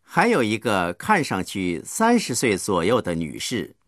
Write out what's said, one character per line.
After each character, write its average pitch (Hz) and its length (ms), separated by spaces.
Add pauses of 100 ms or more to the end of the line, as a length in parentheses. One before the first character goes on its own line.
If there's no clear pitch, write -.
还 - 280
有 196 140
一 110 140
个 95 380
看 202 280
上 95 220
去 90 400
三 233 340
十 135 160
岁 113 220
左 87 280
右 110 180
的 87 120
女 78 240
士 - 380 (120)